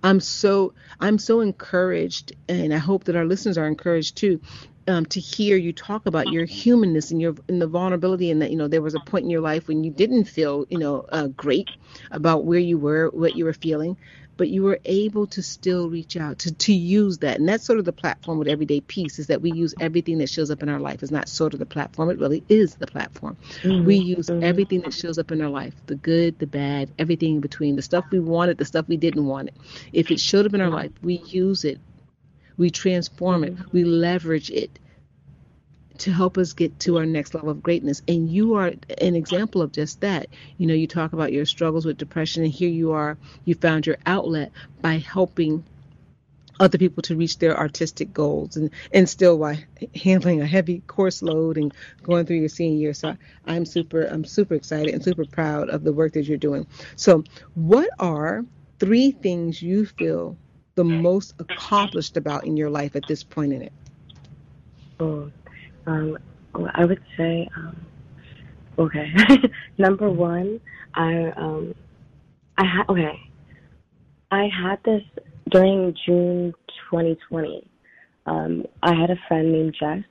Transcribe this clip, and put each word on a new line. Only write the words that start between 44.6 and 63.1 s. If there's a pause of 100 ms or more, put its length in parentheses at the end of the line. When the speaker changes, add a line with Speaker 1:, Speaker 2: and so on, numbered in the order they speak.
Speaker 1:
by
helping (960)
other
people
to
reach
their
artistic
goals,
and, (240)
and
still
while (460)
handling
a
heavy
course
load
and (300)
going
through
your
senior
year.
So (300)
I'm
super,
I'm
super
excited
and
super
proud
of
the
work
that
you're
doing. (280)
So (320)
what (100)
are (340)
three
things
you
feel (380)
the
most
accomplished
about
in
your
life
at
this